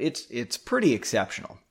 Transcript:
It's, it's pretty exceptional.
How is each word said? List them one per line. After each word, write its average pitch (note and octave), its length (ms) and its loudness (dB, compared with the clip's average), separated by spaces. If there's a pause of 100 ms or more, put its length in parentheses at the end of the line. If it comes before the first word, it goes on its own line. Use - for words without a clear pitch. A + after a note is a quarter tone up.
It's, - 280 -2
it's A#2+ 280 -6
pretty G#3+ 360 2
exceptional. - 680 -2 (100)